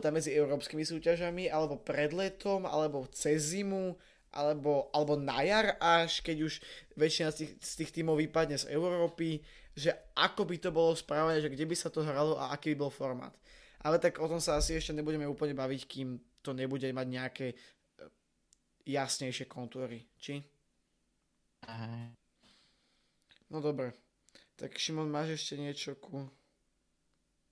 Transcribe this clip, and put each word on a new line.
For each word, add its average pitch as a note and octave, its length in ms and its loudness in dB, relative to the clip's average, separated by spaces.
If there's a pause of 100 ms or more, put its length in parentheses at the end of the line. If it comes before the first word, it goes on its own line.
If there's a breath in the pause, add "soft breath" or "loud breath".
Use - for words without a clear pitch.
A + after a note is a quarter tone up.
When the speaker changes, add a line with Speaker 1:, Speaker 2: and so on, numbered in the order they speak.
Speaker 1:
tam D3+ 80 4
medzi D#3 240 0
európskymi D3 480 2
súťažami, E3+ 640 0
alebo D3+ 320 0
pred D3 320 0
letom, F#3+ 560 0
alebo C#3+ 480 0
cez D#3 400 2
zimu, F#3+ 400 -2 (400 soft breath)
alebo, D3 560 2
alebo D3 240 4
na C#3 240 0
jar G3+ 400 4
až, E3+ 400 6
keď E3 240 -2
už D#3 100 -4 (460 loud breath)
väčšina D#3 320 4
z D3+ 80 -8
tých, D3 120 -8 (120)
z - 160 -6
tých D#3 160 -4
tímov D#3+ 240 2
vypadne D#3 400 2
z - 160 -6
Európy, E3 640 0 (320 loud breath)
že D3+ 240 2 (160)
ako F#3 320 2
by E3+ 160 -2
to F#3 80 -2
bolo E3 240 6
spravené, D#3 480 2
že D3+ 80 -2
kde C#3 160 -2
by E3 140 0
sa - 100 -4
to D#3 160 0
hralo D3+ 320 2
a C3+ 160 -4
aký D3 240 0
by C#3+ 80 0
bol C#3 80 -2
formát. B2+ 400 -6 (480 loud breath)
Ale D#3 160 4
tak E3+ 240 4
o D#3+ 80 0
tom D#3+ 140 -2
sa D3+ 180 2
asi D#3+ 160 2
ešte D#3 160 -4
nebudeme D3+ 320 -2
úplne C#3+ 320 -2
baviť, C3 320 -2
kým B2+ 320 -6 (240)
to C#3+ 80 -4
nebude C3+ 400 -2
mať C3 160 -2
nejaké, B2+ 400 -6
e, - 80 -6 (1300 loud breath)
jasnejšie C3+ 640 -4
kontúry, B2 560 -10 (160)
či? C#3+ 240 -8 (1200)
Speaker 2:
Hej. A#2 540 -10 (1300 soft breath)
Speaker 1:
No D3+ 160 -8
dobre. C3+ 320 -4 (600 soft breath)
Tak - 180 -10
Šimon, D#3 320 -2
máš D3+ 320 -4
ešte - 160 -6
niečo C#3+ 400 -6
ku C#3 300 -10 (1300)